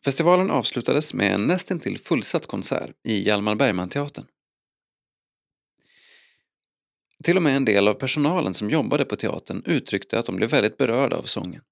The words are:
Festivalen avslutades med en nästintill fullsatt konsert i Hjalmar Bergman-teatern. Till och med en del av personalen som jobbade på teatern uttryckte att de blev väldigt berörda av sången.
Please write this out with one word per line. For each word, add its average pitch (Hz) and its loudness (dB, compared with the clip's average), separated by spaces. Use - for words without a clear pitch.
Festivalen 175 2
avslutades 131 0
med 101 2
en 101 0
nästintill 175 -2
fullsatt - -2
konsert - -6
i 107 -2
Hjalmar 104 2
Bergman-teatern. 110 -2
Till 175 4
och 185 4
med 139 4
en 139 2
del 127 6
av 208 2
personalen 147 0
som 107 -4
jobbade 143 2
på - -6
teatern 95 -6
uttryckte 110 -2
att 117 -2
de 95 -4
blev 104 0
väldigt 110 2
berörda 127 0
av - -4
sången. 92 -6